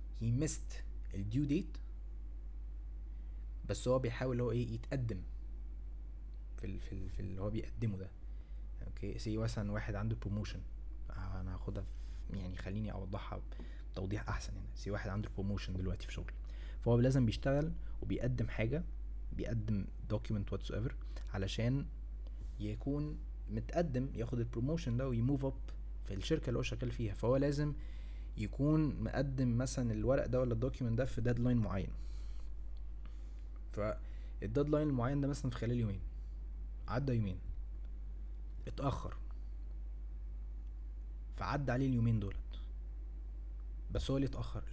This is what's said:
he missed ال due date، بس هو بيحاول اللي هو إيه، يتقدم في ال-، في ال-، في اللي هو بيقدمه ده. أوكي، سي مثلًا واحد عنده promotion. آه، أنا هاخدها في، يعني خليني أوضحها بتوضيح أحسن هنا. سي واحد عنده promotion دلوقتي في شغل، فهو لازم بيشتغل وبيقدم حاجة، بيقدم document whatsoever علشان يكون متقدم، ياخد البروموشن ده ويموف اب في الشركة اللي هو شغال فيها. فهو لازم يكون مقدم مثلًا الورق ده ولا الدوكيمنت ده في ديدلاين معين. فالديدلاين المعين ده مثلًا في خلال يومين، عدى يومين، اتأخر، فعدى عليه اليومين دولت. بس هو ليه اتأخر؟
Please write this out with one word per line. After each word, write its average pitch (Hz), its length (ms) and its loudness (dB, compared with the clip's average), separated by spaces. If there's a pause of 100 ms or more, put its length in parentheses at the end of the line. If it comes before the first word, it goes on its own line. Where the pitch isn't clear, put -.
(220)
he 120 220 4
missed - 300 -2 (400)
ال 98 180 -2
due 139 200 4
date، - 280 0 (1900)
بس 104 180 0
هو 127 120 6
بيحاول 127 320 0
اللي 123 120 2
هو 120 80 4
إيه، 117 220 2
يتقدم 113 480 0 (1400)
في 104 100 -4
ال-، 95 120 -2
في - 140 -4
ال-، 95 160 -2
في - 100 -2
اللي 98 220 -2
هو 104 80 0
بيقدمه 107 480 0
ده. 95 120 -6 (800)
أوكي، 104 320 -4
سي 110 180 0
مثلًا 110 340 0
واحد 104 240 0
عنده 113 300 0
promotion. 104 340 0 (500)
آه، 95 320 -2
أنا 92 140 -2
هاخدها 98 280 -2
في، - 540 -4
يعني 92 180 -4
خليني 98 360 -2
أوضحها 95 500 -4 (500)
بتوضيح 101 380 -2
أحسن - 240 -2
هنا. 98 220 -4
سي - 160 -4
واحد 101 180 0
عنده 101 280 0
promotion 98 320 0
دلوقتي 95 380 0
في - 60 -4
شغل، - 180 -4 (500)
فهو 120 180 8
لازم 131 260 8
بيشتغل 139 460 4 (300)
وبيقدم 120 460 2
حاجة، 123 360 2 (500)
بيقدم 107 520 0 (280)
document 104 420 0
whatsoever 104 360 0 (420)
علشان 113 520 2 (760)
يكون 139 580 -2 (320)
متقدم، 127 640 2
ياخد 117 240 0
البروموشن 117 580 2
ده 135 100 2
ويموف 127 380 4
اب 135 80 2 (500)
في - 100 -4
الشركة 156 340 2
اللي 123 120 4
هو 131 40 2
شغال 117 280 0
فيها. 110 220 0
فهو 120 240 6
لازم 143 360 4 (640)
يكون 139 680 4
مقدم 123 540 4
مثلًا 127 340 2
الورق 113 340 6
ده 123 140 4
ولا 123 140 4
الدوكيمنت 117 440 2
ده 120 80 6
في - 160 2
ديدلاين 120 360 6
معين. 98 320 4 (1800)
فالديدلاين 139 1160 2
المعين 139 340 4
ده 135 60 4
مثلًا 135 240 0
في - 60 -4
خلال 120 200 2
يومين، 101 220 2 (880)
عدى 131 260 2
يومين، 98 260 2 (1300)
اتأخر، - 500 -2 (2250)
فعدى 127 360 0
عليه 131 160 4
اليومين 117 320 6
دولت. 98 180 0 (1500)
بس - 200 2
هو 135 60 4
ليه 135 100 4
اتأخر؟ - 460 -2